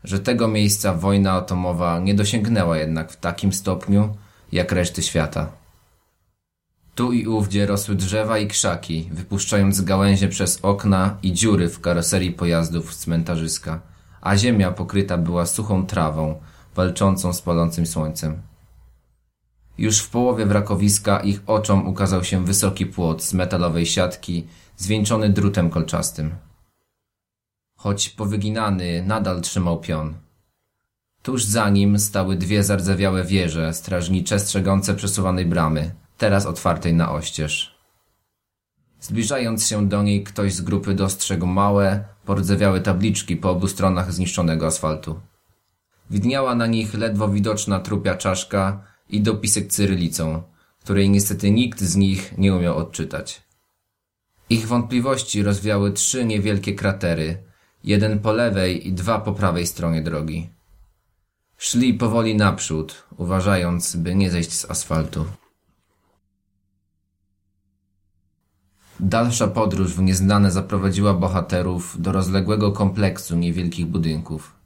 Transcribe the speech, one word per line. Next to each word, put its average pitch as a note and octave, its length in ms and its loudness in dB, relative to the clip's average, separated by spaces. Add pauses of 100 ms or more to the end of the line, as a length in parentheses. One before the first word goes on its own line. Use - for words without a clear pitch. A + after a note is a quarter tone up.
że G2 140 -4
tego A#2 300 0
miejsca G#2 460 2
wojna G2 380 2
atomowa F2+ 640 0
nie F#2+ 160 0
dosięgnęła G2+ 640 2
jednak D#2+ 340 -4
w - 40 -20
takim F2+ 360 -2
stopniu, G2+ 640 0 (360)
jak F2+ 200 0
reszty F2 300 0
świata. D#2 500 -2 (1400)
Tu B2 180 -2
i A#2 140 0
ówdzie G2+ 400 2
rosły G2+ 280 0
drzewa G#2+ 440 0
i G#2 100 0
krzaki, E2+ 640 -2
wypuszczając G2 680 0
gałęzie F#2+ 480 4
przez - 340 -2
okna G2+ 600 2
i F#2 100 0
dziury F2 360 2
w - 120 -8
karoserii F2 520 0
pojazdów E2 640 -2
z - 40 -16
cmentarzyska, E2 840 -4 (400)
a G2 160 2
ziemia G2+ 340 4
pokryta F2+ 480 -2
była E2+ 280 0
suchą G2+ 400 -2
trawą, D#2 540 -2 (340)
walczącą F2+ 580 2
z - 100 -6
palącym E2+ 440 0
słońcem. D#2 560 -6 (1400)
Już G#2+ 220 0
w - 100 -10
połowie A#2 360 2
wrakowiska G2+ 760 2
ich G2+ 260 -2
oczom G#2 420 2
ukazał F#2 360 0
się F#2 200 0
wysoki G2 420 0
płot E2 360 -2
z - 120 -4
metalowej F2 520 0
siatki, F2 600 -2 (300)
zwieńczony G#2+ 540 0
drutem G2 400 2
kolczastym. E2 640 -4 (1400)
Choć G2+ 300 -2
powyginany, G2+ 1000 -2
nadal G2 340 0
trzymał E2+ 400 -2
pion. D#2 340 -4 (1080)
Tuż B2+ 220 -2
za G#2 260 2
nim G2+ 280 6
stały F#2+ 380 0
dwie G2 280 2
zardzewiałe F#2+ 600 0
wieże E2 500 0
strażnicze F#2 680 -2
strzegące G2 540 0
przesuwanej F#2 520 0
bramy, D#2 480 0 (240)
teraz G2+ 280 2
otwartej E2 480 0
na E2 180 2
oścież. - 640 -6 (1200)
Zbliżając A2+ 640 -2
się G#2 220 0
do G2+ 140 2
niej, G2+ 220 2
ktoś G2 300 -2
z F2 60 -6
grupy G2 340 -2
dostrzegł F#2+ 520 -2
małe, G2+ 580 2 (200)
pordzewiałe G2 560 2
tabliczki F#2 560 0
po F#2 140 0
obu F2+ 180 0
stronach F#2 440 0
zniszczonego E2 540 0
asfaltu. D#2 540 -4 (880)
Widniała B2 440 0
na A#2 120 2
nich A2+ 280 0
ledwo G#2+ 340 0
widoczna G2+ 520 0
trupia F#2+ 340 -2
czaszka G2 680 -2 (260)
i G#2+ 120 0
dopisek G#2 460 0
cyrylicą, E2+ 760 0 (380)
której G2 300 2
niestety G2+ 400 2
nikt A#2+ 300 2
z F#2 160 0
nich F#2+ 420 0
nie G2 160 4
umiał F2 220 0
odczytać. - 640 -8 (1080)
Ich A2 160 2
wątpliwości A#2+ 760 0
rozwiały G2+ 500 0
trzy B2 320 -2
niewielkie G#2 500 0
kratery, E2+ 640 -2 (460)
jeden G#2 340 2
po G#2+ 140 0
lewej G2 560 0
i F#2 40 -2
dwa F#2+ 260 -2
po G#2 140 -4
prawej F2 340 0
stronie E2 360 -2
drogi. D#2+ 480 -6 (1040)
Szli B2 380 2
powoli A2 420 0
naprzód, E2+ 680 0 (120)
uważając, F2+ 800 0
by F2 180 -2
nie G2 160 4
zejść E2+ 220 -2
z - 180 -8
asfaltu. D#2+ 540 -2 (3750)
Dalsza A2+ 480 2
podróż F#2+ 460 0
w F2+ 80 0
nieznane F#2+ 480 4
zaprowadziła F#2+ 640 0
bohaterów F2+ 880 -2
do F#2 100 0
rozległego G2 600 2
kompleksu F#2+ 640 0
niewielkich F2 500 -2
budynków. D#2+ 680 -4 (120)